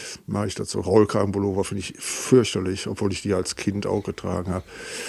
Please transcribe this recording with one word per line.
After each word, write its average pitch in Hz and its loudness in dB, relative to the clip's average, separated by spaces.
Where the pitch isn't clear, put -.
mache 104 0
ich - -6
das - -6
so. 104 -2
Rollkragenpullover 101 4
finde 98 -4
ich - -8
fürchterlich, 98 2
obwohl 98 0
ich - -6
die 101 0
als 92 0
Kind 98 -2
auch 101 0
getragen 92 -4
habe. 92 -2